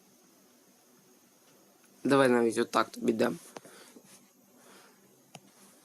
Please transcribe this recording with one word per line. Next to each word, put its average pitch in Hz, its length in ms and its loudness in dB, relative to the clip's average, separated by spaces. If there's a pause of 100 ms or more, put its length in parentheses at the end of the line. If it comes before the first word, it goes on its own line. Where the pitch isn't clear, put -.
(2000)
Давай 135 240 4
навіть 117 300 2
отак 113 320 -2
тобі 117 220 -4
дам. 120 260 -2 (2500)